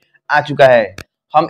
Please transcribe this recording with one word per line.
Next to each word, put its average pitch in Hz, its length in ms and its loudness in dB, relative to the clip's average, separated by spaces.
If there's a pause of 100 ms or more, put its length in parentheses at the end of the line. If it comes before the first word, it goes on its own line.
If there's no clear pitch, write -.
(300)
आ 147 120 0
चुका 143 240 0
है। 113 300 2 (380)
हम 160 160 0